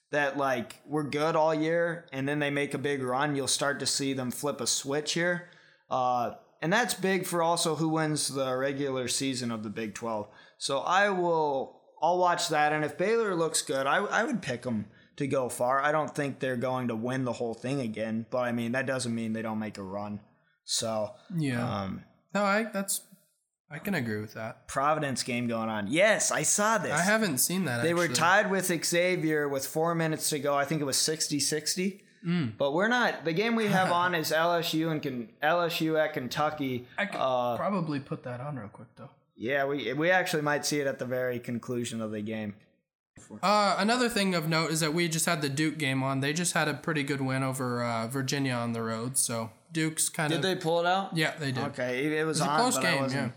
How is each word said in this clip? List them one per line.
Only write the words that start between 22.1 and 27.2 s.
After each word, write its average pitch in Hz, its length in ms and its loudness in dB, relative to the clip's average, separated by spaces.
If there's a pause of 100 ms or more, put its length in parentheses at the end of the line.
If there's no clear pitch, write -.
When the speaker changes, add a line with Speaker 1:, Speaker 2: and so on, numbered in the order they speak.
Speaker 2:
No, 202 100 0
I, 202 200 2 (100)
that's, 196 260 -4 (720)
I 151 80 -12
can 202 140 -2
agree 117 260 0
with 107 140 -10
that. 117 340 -10
Speaker 1:
Providence 139 560 0
game 120 240 -2
going 113 220 -2
on. 107 180 -2
Yes, 175 440 4
I 127 100 0
saw 208 380 2
this. 135 120 -2
Speaker 2:
I 147 100 2
haven't 202 360 2